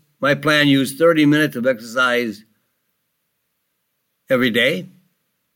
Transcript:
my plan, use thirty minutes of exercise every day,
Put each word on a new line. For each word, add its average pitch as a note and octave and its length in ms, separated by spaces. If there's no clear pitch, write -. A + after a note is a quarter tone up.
my C#3 140
plan, D3 320
use C3+ 280
thirty D#3+ 300
minutes D3+ 300
of A#2+ 100
exercise A#2+ 800
every B2+ 220
day, C3 380